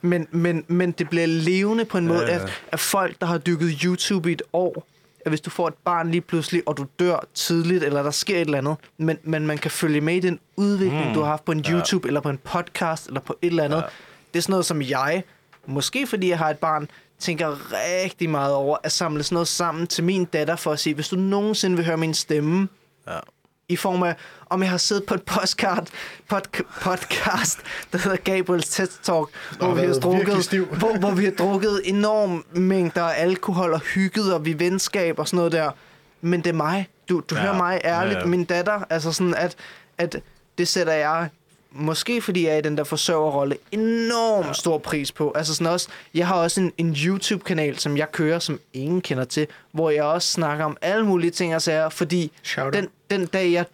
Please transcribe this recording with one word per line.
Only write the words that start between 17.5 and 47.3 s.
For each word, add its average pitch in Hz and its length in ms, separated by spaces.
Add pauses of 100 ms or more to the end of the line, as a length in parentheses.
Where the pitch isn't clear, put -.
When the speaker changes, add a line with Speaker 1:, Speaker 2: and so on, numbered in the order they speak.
Speaker 1:
rigtig 175 580
meget 143 240
over, 139 280
at 156 100
samle 151 300
sådan 156 120
noget 170 140
sammen 170 380
til - 180
min 185 200
datter, 160 320
for 160 160
at 147 80
sige, 156 140
hvis 147 140
du 185 80
nogensinde 196 600
vil 170 100
høre 165 100
min 160 180
stemme, 160 540 (400)
Speaker 2:
Ja. 82 100 (500)
Speaker 1:
i 175 80
form 180 260
af, 170 120 (360)
om 185 120
jeg 185 80
har 180 80
siddet 202 280
på - 80
et 175 80
postcard, 190 680 (440)
podca-, - 500
podcast, - 760 (340)
der 180 60
hedder 190 180
Gabriels 180 520
ted 190 180
Talk, - 200
hvor 170 140
Speaker 3:
Og 151 60 (340)
Speaker 1:
vi 180 60
har 180 80
Speaker 3:
været 175 120
virkelig 135 160
Speaker 1:
drukket, 185 420
Speaker 3:
stiv. 185 220
Speaker 1:
hvor, 214 320
hvor 196 120
vi 190 140
har 190 140
drukket 196 460
enorme 202 580 (100)
mængder 180 500
af 160 200
alkohol 180 500
og 160 80
hygget, 190 540
og 156 100
vi 160 60
er 160 60
venskab 180 640
og 151 100
sådan 185 80
noget 170 160
der. 156 180 (500)
Men 170 200
det 170 100
er 160 40
mig. 165 340 (200)
Du, 180 220
du 175 40
Speaker 2:
Ja. - 60
Speaker 1:
hører 196 160
mig 180 280
ærligt, 175 320
Speaker 2:
Ja, 180 40
ja. 175 60
Speaker 1:
min 175 180
datter. 180 360 (100)
Altså 160 220
sådan, 175 220
at, 170 220 (420)
at 170 180 (420)
det 175 100
sætter 160 240
jeg, 156 360 (440)
måske 156 500
fordi 180 240
jeg 156 80
er 156 40
i - 20
den 151 180
der 151 60
forsørgerrolle, 147 720 (160)
enormt 226 760
Speaker 2:
Ja. 139 60
Speaker 1:
stor - 260
pris 147 340
på. 151 220
Altså 156 200
sådan 165 180
også, 175 160 (260)
jeg 170 120
har 190 80
også 170 260
en, 180 180
en 170 140 (140)
YouTube-kanal, 180 720